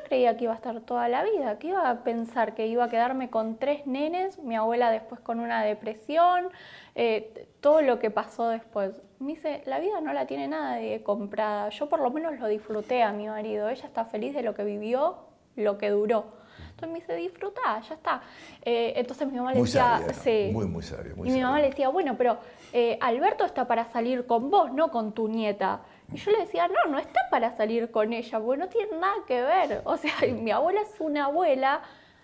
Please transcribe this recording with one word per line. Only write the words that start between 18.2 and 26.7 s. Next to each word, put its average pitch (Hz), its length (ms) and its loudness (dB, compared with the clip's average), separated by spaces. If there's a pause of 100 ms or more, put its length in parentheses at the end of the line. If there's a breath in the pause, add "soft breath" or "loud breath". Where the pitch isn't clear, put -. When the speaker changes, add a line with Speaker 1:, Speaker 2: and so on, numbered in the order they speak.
Speaker 1:
Eh, 233 320 0
entonces 254 360 -4
mi 262 60 -6
mamá 247 160 -2
le 254 60 4
Speaker 2:
Muy 247 80 4
Speaker 1:
decía, 254 160 4
Speaker 2:
sabia, 240 240 4
¿no? 262 60 -4 (100)
Speaker 1:
sí. 214 280 4
Speaker 2:
Muy, 110 140 0
muy 85 160 -4
sabia, - 340 -10
muy - 140 -4
Speaker 1:
Y - 40 2
mi 262 80 2
mamá 254 160 2
Speaker 2:
sabia. 294 80 4
Speaker 1:
le 269 40 4
decía, 262 200 0
"Bueno, 294 280 0
pero, 240 220 4 (340 loud breath)
eh, 233 260 2
Alberto 330 460 2
está 254 220 -2
para 233 240 2
salir 247 340 0
con 240 240 2
vos, 330 240 4
no 311 160 2
con 220 240 -2
tu 220 140 -2
nieta". 208 540 0 (320 loud breath)
Y 302 40 -10
yo - 140 0
le 440 100 6
decía, 339 260 0
"No, 370 240 2